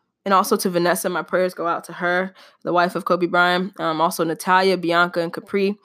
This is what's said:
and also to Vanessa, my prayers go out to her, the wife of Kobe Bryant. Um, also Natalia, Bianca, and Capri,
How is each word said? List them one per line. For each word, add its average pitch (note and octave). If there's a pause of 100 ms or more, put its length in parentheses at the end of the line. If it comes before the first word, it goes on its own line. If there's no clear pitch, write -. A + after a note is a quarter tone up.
(260)
and G3
also G3
to G3
Vanessa, F3
my E3
prayers F#3
go -
out E3+
to E3+
her, F3+ (280)
the E3
wife F3
of E3+
Kobe F3
Bryant. F3+
Um, D#3+
also E3+
Natalia, F#3
Bianca, F3
and E3+
Capri, G3+